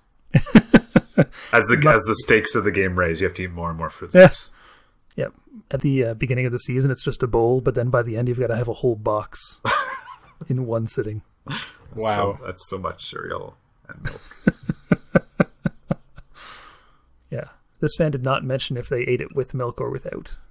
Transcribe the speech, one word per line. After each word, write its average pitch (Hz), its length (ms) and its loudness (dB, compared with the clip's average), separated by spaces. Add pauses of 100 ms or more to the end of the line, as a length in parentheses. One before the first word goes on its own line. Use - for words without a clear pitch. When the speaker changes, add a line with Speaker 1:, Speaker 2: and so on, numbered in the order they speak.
(160)
Speaker 1:
<laughs> - 180 -20
Speaker 2:
As - 1300 4
the, 120 160 4
Speaker 1:
Must 123 140 6
Speaker 2:
as 104 60 2
the 110 120 0
stakes - 400 2
of 107 80 0
the 101 80 0
game 95 260 0
raise, 82 240 0
you 95 60 0
have 87 80 -6
to 92 80 -8
eat 92 80 -8
more 87 180 -8
and 82 80 -8
more 80 120 -6
Fruit 82 240 -14
Speaker 1:
Yeah. 180 80 12
Speaker 2:
Loops. - 300 8 (680)
Speaker 1:
Yep. - 160 -6 (380)
At 135 100 -6
the, 135 240 0
uh, 113 80 -4
beginning 127 320 -4
of 123 80 -2
the 120 60 -4
season, 131 320 0
it's 123 120 -6
just - 200 -4
a 127 40 -2
bowl, 117 340 2
but 117 140 0
then 123 140 -2
by 120 140 2
the 113 140 -6
end, 123 120 0
you've 123 100 -4
gotta 117 160 -2
have 117 140 -2
a 113 60 -4
whole 123 200 0
box 107 640 -4 (440)
Speaker 2:
<laughs> - 440 -20
Speaker 1:
in 127 180 -2
one 113 220 -2
sitting. 107 360 -4 (220)
Speaker 2:
That's - 200 -10 (280)
Speaker 3:
Wow. 104 460 0
Speaker 2:
so, 90 60 -18
that's 92 240 -4
so - 80 -6
much - 260 -8
cereal 50 540 -12 (320)
and - 140 -18
milk. - 180 -8 (240)
<laughs> - 1500 -2 (1300)
Speaker 1:
Yeah. 127 160 -10 (340)
This 151 180 -2
fan 156 140 2
did 131 120 -4
not 131 200 0
mention 131 340 -4
if 123 120 -8
they 123 120 -2
ate 127 200 -2
it - 140 -10
with 127 180 -4
milk 127 280 -6
or 123 80 -4
without. - 480 -10 (140)